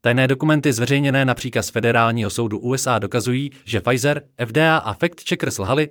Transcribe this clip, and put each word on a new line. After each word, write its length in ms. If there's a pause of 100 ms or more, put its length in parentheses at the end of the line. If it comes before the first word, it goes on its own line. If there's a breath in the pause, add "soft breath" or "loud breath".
Tajné 220
dokumenty 460
zveřejněné 520
na 80
příkaz 360
Federálního 600
soudu 300
U 140
S 140
A 120
dokazují, 520 (120 loud breath)
že 180
Pfizer, 400 (160)
F 140
D 180
A 80
a 160
Fact 360
Checkers 280
lhali, 340